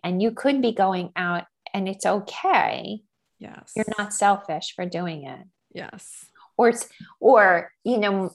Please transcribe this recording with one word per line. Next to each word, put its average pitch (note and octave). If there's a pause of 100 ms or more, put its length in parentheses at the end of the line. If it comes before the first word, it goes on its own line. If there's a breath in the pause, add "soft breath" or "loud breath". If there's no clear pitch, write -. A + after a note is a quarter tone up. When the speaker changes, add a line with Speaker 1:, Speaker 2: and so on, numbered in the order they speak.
Speaker 1:
and F3+
you A3+
could C4+
be A3+
going F#3
out F3 (280)
and G3
it's G3
okay. G#3 (360)
Speaker 2:
Yes. -
Speaker 1:
You're G#3+ (120)
not G3+
selfish G3+
for F3+
doing E3
it. C3+ (320)
Speaker 2:
Yes. - (320 soft breath)
Speaker 1:
Or A#3
it's, - (300 loud breath)
or, G3 (140)
you A#3
know, G3